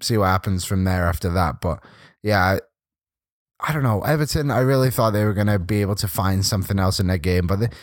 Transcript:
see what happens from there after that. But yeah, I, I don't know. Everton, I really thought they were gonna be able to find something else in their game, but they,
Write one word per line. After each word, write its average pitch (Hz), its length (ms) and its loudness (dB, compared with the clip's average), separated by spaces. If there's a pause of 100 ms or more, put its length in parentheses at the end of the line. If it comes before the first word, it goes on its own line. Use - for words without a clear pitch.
see 113 160 0
what 98 100 4
happens 92 380 0
from 95 180 0
there 92 220 0
after 87 240 -2
that. 87 320 0
But 82 220 -4 (380)
yeah, 104 200 2
I, 95 180 2 (1000)
I 151 140 -4
don't 147 100 -2
know. 110 180 2
Everton, 151 500 -2
I 113 80 0
really 131 320 2
thought 110 200 0
they 107 140 2
were 107 80 0
gonna 104 260 2
be 104 220 -2
able 101 140 0
to 101 120 -4
find 95 380 0
something 98 340 -2
else 95 200 0
in 92 80 0
their 92 100 2
game, 90 300 0
but 98 120 0
they, 117 80 0 (160)